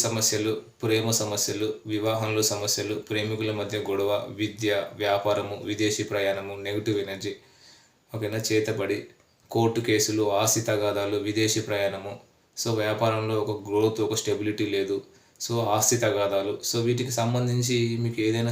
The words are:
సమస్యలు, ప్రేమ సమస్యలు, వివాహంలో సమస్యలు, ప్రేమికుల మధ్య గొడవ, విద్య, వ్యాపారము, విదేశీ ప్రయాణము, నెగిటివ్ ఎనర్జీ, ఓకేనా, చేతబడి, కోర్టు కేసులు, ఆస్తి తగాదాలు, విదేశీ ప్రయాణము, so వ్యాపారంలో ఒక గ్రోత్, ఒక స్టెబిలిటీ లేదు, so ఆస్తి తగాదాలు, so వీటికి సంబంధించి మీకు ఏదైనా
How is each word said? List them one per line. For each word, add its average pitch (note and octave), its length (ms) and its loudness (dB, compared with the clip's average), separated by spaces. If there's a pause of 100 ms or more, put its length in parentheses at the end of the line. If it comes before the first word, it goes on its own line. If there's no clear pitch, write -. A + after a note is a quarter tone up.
సమస్యలు, A2 480 0 (300)
ప్రేమ A2 280 2 (100)
సమస్యలు, G#2 520 -2 (200)
వివాహంలో A2 480 0 (120)
సమస్యలు, G#2 420 -2 (160)
ప్రేమికుల G#2+ 400 -2 (100)
మధ్య G2+ 160 -4 (120)
గొడవ, G2+ 220 0 (300)
విద్య, G#2 480 0 (140)
వ్యాపారము, G2+ 520 2 (140)
విదేశీ G#2 340 0
ప్రయాణము, G2 520 -2 (120)
నెగిటివ్ G#2 380 0
ఎనర్జీ, G2 300 -8 (800)
ఓకేనా, A2 220 -4 (140)
చేతబడి, G#2 480 2 (520)
కోర్టు A#2 380 4
కేసులు, G#2+ 360 2 (160)
ఆస్తి A2 200 2
తగాదాలు, G#2 560 0 (120)
విదేశీ G#2+ 400 2
ప్రయాణము, G2 500 -2 (440)
so A#2+ 60 -2 (140)
వ్యాపారంలో A2 600 0
ఒక G#2+ 80 -2 (160)
గ్రోత్, G#2+ 400 2
ఒక G#2+ 140 0
స్టెబిలిటీ G#2 460 -2 (100)
లేదు, G2 200 0 (480)
so A#2 80 -4 (220)
ఆస్తి A2 220 4
తగాదాలు, G2+ 540 2 (180)
so B2 80 -2 (100)
వీటికి B2 320 0
సంబంధించి A#2+ 580 2 (260)
మీకు A2+ 180 -2
ఏదైనా A2+ 300 2